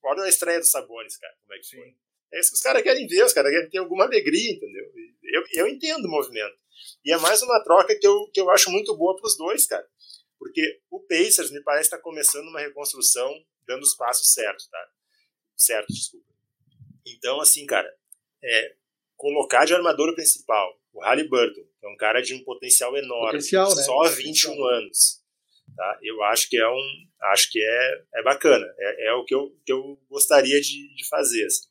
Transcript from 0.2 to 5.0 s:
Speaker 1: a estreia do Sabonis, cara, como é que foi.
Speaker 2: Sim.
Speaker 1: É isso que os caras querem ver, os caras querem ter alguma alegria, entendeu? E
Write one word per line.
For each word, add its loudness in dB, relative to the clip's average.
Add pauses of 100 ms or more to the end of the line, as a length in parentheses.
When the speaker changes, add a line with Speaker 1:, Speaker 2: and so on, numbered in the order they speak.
Speaker 1:
a -2
estreia 0
do -2
Sabonis, -4
cara, -20 (100)
como -20
é -18
que -20
foi. -20
Speaker 2:
Sim. -20 (360)
Speaker 1:
É -10
isso 2
que -6
os -2
caras 2
querem 2
ver, 4
os 2
caras 2
querem -2
ter -6
alguma 0
alegria, 0
entendeu? -12 (100)
E -8